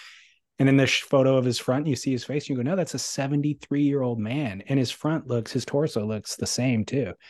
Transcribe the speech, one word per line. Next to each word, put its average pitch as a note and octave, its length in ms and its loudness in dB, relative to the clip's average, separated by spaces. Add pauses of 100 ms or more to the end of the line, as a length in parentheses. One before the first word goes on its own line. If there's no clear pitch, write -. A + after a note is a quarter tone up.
(600)
And C3+ 80 6
then C3+ 80 6
this C3+ 140 6
sh-, - 140 0
photo C3+ 340 4
of B2+ 80 2
his B2 140 0
front, C#3 280 -2
you C3+ 80 2
see C3+ 160 -2
his B2 140 -4
face, C#3+ 240 -4
you C3+ 80 -2
go, A#2+ 40 -2
"No, D3 140 0
that's F3+ 180 -2
a C3+ 60 -4
seventy-three-year-old C#3 1200 0
man." A2 480 -4
And C#3 100 2
his B2+ 140 2
front D#3 360 -2
looks, A#2+ 260 -2
his A#2+ 100 -2
torso C#3+ 420 -2
looks G#2+ 300 -6
the - 100 -6
same A#2+ 380 0
too. A#2 300 -2 (160)